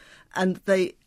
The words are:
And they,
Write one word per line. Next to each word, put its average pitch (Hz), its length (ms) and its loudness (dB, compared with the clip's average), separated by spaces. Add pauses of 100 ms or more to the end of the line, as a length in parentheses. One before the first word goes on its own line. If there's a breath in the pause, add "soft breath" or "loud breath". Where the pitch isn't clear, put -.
(380 loud breath)
And 185 280 0
they, 190 260 0 (140)